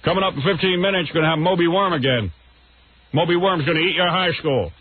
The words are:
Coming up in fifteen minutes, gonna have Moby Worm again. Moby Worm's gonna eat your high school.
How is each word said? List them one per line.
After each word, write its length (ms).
Coming 180
up 120
in 80
fifteen 380
minutes, 320
gonna 160
have 100
Moby 300
Worm 240
again. 400
Moby 240
Worm's 280
gonna 160
eat 160
your 120
high 300
school. 320